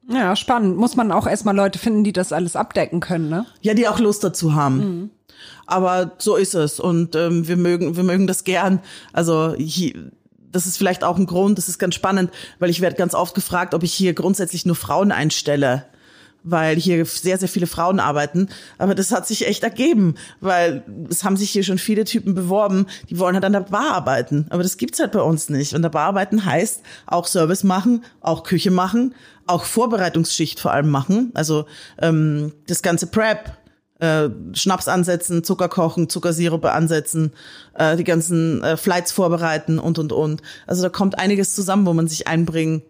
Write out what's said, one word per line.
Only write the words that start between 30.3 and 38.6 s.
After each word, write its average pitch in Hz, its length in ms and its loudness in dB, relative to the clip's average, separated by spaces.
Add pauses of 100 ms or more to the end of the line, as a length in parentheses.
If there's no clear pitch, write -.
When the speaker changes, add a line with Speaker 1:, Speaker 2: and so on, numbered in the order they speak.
Speaker 2:
vor - 120 0
allem 147 180 2
machen. 185 440 0
Also, 151 320 -2 (340)
ähm, 156 540 2 (140)
das 175 160 -4
ganze 170 240 0
Prep, 214 500 -2 (420)
äh, 156 300 2 (240)
Schnaps - 360 0
ansetzen, 175 560 0
Zucker 180 240 0
kochen, 165 400 0
Zuckersirupe 165 640 0
ansetzen, 160 580 0 (440)
äh, 160 200 2
die 170 80 0
ganzen, 165 580 0